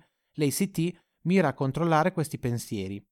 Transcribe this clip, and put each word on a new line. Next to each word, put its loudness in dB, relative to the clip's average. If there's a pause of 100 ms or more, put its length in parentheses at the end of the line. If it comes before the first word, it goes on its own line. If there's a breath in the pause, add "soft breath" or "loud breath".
(340 soft breath)
l'A 0
C 0
T -2 (300 soft breath)
mira 4
a 0
controllare 2
questi -4
pensieri. -6